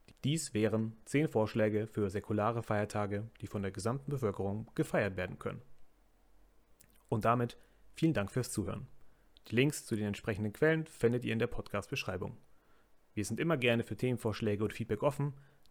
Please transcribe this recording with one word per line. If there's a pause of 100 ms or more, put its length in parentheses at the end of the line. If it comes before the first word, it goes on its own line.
(240)
Dies
wären (100)
zehn
Vorschläge
für
säkulare
Feiertage, (120)
die
von
der
gesamten
Bevölkerung
gefeiert
werden
können. (1500)
Und
damit (340)
vielen
Dank
fürs
Zuhören. (640)
Die
Links
zu
den
entsprechenden
Quellen
findet
ihr
in
der
Podcast-Beschreibung. (760)
Wir
sind
immer
gerne
für
Themenvorschläge
und
Feedback
offen, (380)